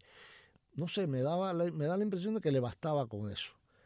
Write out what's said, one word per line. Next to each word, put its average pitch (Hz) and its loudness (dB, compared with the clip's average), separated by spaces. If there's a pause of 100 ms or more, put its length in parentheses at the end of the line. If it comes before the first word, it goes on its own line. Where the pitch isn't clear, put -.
(760)
no 160 -2
sé, 196 0
me 131 0
daba 175 2
la, 170 2
me 151 0
da 180 2
la 208 2
impresión 196 -2
de 220 -2
que 151 2
le 131 4
bastaba 135 0
con 107 -6
eso. - -6 (340)